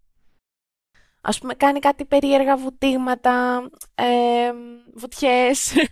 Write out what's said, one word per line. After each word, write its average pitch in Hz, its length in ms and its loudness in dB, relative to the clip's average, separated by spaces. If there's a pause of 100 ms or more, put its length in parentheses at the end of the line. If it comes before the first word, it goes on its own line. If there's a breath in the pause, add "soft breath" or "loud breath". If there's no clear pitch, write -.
(1200)
Ας - 180 -4
πούμε, 254 140 -8
κάνει 285 260 0
κάτι 285 260 -2
περίεργα 277 520 2
βουτύγματα, 254 1120 -2 (260)
εμ, 240 640 2 (360)
βουτιές, 247 800 0 (180)